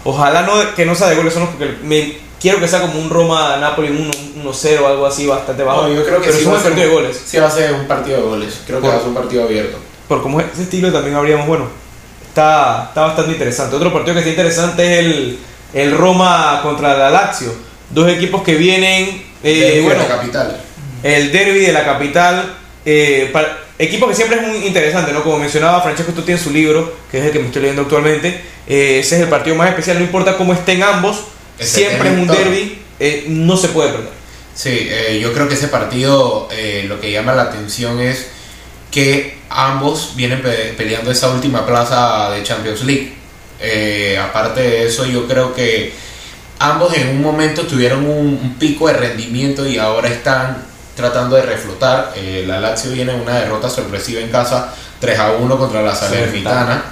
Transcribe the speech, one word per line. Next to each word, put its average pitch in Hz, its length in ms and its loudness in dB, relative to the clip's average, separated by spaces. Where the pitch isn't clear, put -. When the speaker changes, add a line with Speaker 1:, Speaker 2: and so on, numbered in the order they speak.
Speaker 1:
ojalá 143 400 2
no, 196 100 0
que 170 100 2
no 170 100 0
sea 185 120 2
de 160 80 4
goles, 165 180 2
solo 170 160 0
porque 135 320 -6
me, 151 360 0
quiero 190 180 4
que 170 80 0
sea 180 140 2
como 156 180 -2
un 160 100 -6
Roma-Napoli, 151 800 2
un 151 220 -2
uno 139 120 -8
cero, 151 340 2
algo 139 180 2
así, 139 220 0
bastante 135 360 -2
bajo. 139 200 2
Speaker 2:
No, 147 100 2
yo 151 120 2
creo 180 160 2
que 175 60 0
Speaker 1:
Pero 156 60 4
Speaker 2:
sí 156 80 4
Speaker 1:
es 156 60 4
un 196 60 4
Speaker 2:
va 202 40 4
a 202 40 2
ser 175 100 4
Speaker 1:
partido 165 180 4
de 160 60 6
Speaker 2:
un, 151 80 4
Speaker 1:
goles. 131 220 -6
Speaker 2:
sí - 120 -2
va 156 100 6
a 151 40 4
ser 151 220 2
un 135 140 -4
partido 135 300 -2
de 113 60 0
goles. 107 420 -4
Creo 127 140 -6
que - 60 -2
Speaker 1:
Por 131 60 4
Speaker 2:
va 120 40 2
a 117 40 2
ser 120 100 -4
un 120 60 -4
partido 120 280 -2
abierto. 107 340 -2
Speaker 1:
por 131 140 0
cómo 135 180 -2
es 165 140 -2
ese 175 100 -6
estilo 180 300 0
también 143 240 -2
habríamos, 147 280 2
bueno, 156 200 0
está, 139 600 2
está 151 120 -2
bastante 160 320 0
interesante. 131 420 -2
Otro 170 180 2
partido 170 200 0
que 170 60 2
está 165 120 0
interesante 175 520 0
es 170 120 4
el 135 340 -2
el 143 240 2
Roma 170 680 4
contra 143 340 0
la 135 120 4
Lazio. 160 440 0
Dos 160 200 4
equipos 180 340 0
que 165 120 2
vienen, 190 680 2
eh, 151 160 2
Speaker 2:
Derbi 156 180 4
de 156 40 4
Speaker 1:
bueno, - 200 4
Speaker 2:
la 131 60 2
capital. 123 540 -4
Speaker 1:
el 143 280 2
derbi 196 280 4
de 180 120 4
la 156 140 2
capital, 170 680 0
eh, 143 480 4
pa-, 156 240 0
equipo 208 280 0
que 196 80 0
siempre 226 240 0
es 226 80 -2
muy 214 200 -4
interesante, 165 440 0
¿no? 151 120 -2
Como 156 160 0
mencionaba 156 420 2
Francesco, 165 300 -2
tú 170 100 -6
tienes 175 220 -2
su 139 80 -4
libro, 156 420 2
que 131 80 -2
es 143 60 0
el 151 60 2
que 147 80 0
me 123 80 -2
estoy 135 160 -4
leyendo 139 200 0
actualmente, 151 580 0
eh, 139 320 2
ese 151 160 0
es 175 80 4
el 160 60 2
partido 160 260 2
más 170 140 2
especial, 175 280 -2
no 175 80 2
importa 185 320 0
cómo 180 160 2
estén 180 300 0
ambos, 202 380 0
Speaker 2:
Ese 117 220 -2
Speaker 1:
siempre 202 300 2
es 180 60 4
un 180 120 2
Speaker 2:
derbi 165 60 4
todo. - 80 -
Speaker 1:
derbi, 208 300 -4
eh, 147 300 0
no 165 280 4
se 180 120 2
puede 151 220 2
perder. - 200 -8
Speaker 2:
Sí, 120 360 -4
eh, 110 320 -2
yo 117 120 -2
creo 143 140 0
que 139 80 0
ese 139 140 -2
partido, 123 840 0
eh, 104 360 -6
lo 104 120 -8
que 104 120 -6
llama 117 220 0
la 131 100 2
atención 117 580 -6
es 127 260 -4
que 139 460 0
ambos 139 680 -2
vienen 127 260 -2
pe-, 113 360 -4
peleando 113 340 -4
esa 127 180 2
última 123 360 -2
plaza 120 640 2
de 101 120 -6
Champions 107 400 -6
League. 135 300 -2
Eh, 104 600 -2
aparte 110 400 -2
de 117 260 2
eso, 127 180 -2
yo 123 220 -2
creo 127 260 0
que 113 400 -2
ambos 160 380 2
en 131 120 0
un 139 120 0
momento 156 420 0
tuvieron 135 420 0
un, 147 360 0
un 123 180 -6
pico 156 280 0
de 151 60 4
rendimiento 120 720 -2
y 131 120 -2
ahora 110 320 0
están 131 540 -2
tratando 123 420 0
de 131 60 6
reflotar. 123 720 -2
Eh, 95 320 -6
la 95 120 -4
Lazio 110 320 -4
viene 127 220 -4
de 120 80 -4
una 120 180 -2
derrota 107 300 -4
sorpresiva 101 520 -6
en 113 80 -8
casa, 123 440 -2
tres 107 200 -2
a 107 120 2
uno 123 260 0
contra 107 240 -2
la 104 140 0
Salernitana. 101 600 -2
Speaker 1:
Salernitana. 135 360 0